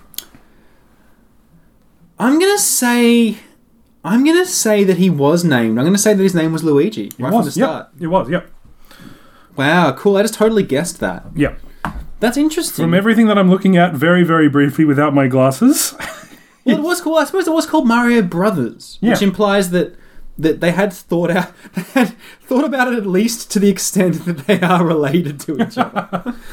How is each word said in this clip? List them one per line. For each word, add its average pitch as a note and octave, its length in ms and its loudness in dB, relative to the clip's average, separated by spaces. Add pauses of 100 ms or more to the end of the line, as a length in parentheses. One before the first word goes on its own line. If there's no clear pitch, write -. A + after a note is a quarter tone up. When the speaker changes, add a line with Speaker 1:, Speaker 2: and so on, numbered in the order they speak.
(2250)
Speaker 1:
I'm C4+ 200 2
gonna G4+ 180 2
say, A#3+ 800 2 (680)
I'm A3+ 200 2
gonna E4+ 220 2
say G#3+ 380 0
that F#3 140 2
he F3+ 120 4
was D3+ 340 2
named. A#2 360 0
I'm C3+ 60 0
gonna F#3+ 120 2
say G#3+ 160 2
that F#3+ 100 0
his F#3 120 2
name D#3+ 180 0
was D#3+ 100 -4
Luigi, C#3+ 440 0
Speaker 2:
It - 120 -16
Speaker 1:
right C3 140 -4
Speaker 2:
was, A3+ 120 2
Speaker 1:
from B2 80 -8
the D#3+ 60 -4
Speaker 2:
yep. C#4+ 100 2
Speaker 1:
start. - 200 -10 (100)
Speaker 2:
It E3 80 -8
was, F3+ 220 -2
yep. - 200 -6 (1080)
Speaker 1:
Wow, D3+ 380 2
cool. G3 240 0
I G3+ 60 2
just A3+ 100 -4
totally G#3+ 300 0
guessed - 360 -4
that. F#2 260 -6 (100)
Speaker 2:
Yep. D3 240 -2 (600)
Speaker 1:
That's A#3 180 -2
interesting. D#4 460 -2
Speaker 2:
From E3 100 0
everything G#3+ 340 4
that G#3 100 2
I'm F#3+ 120 4
looking F#3+ 280 4
at D#3+ 160 2
very, E3+ 300 2
very D#3+ 260 4
briefly C#3+ 360 2
without D3 280 2
my C#3 140 2
glasses. C3+ 720 2
<laughs> - 60 -12 (600)
Speaker 1:
Well, B3+ 120 2
it D4+ 40 -2
was F4 200 -2
cool. D#4+ 160 -2
I C#4+ 80 2
suppose F4+ 200 -2
it E4 80 -2
was D#4+ 120 0
called D#4 200 0
Mario A#3+ 360 2
Brothers, F3 800 -4
which G3+ 200 2
Speaker 2:
Yeah. G3+ 60 2
Speaker 1:
implies G3 440 0
that, F3 260 -2 (400)
that D3+ 240 -2
they E3+ 100 0
had G3 220 0
thought E3+ 360 -4
out, F3 220 -2 (120)
<laughs> - 100 -20
they F#3 80 -8
had - 340 -2 (260)
thought C4+ 220 0
about B3+ 240 -2
it A#3+ 100 -4
at G3+ 80 -4
least G3 460 -2
to G3 80 0
the G3+ 80 2
extent F3+ 560 0
that E3 240 -8
they F#3 140 0
are F3 240 0
related D3 560 -2
to D#3 200 -6
each - 160 -6
other. G#3 560 -6 (200)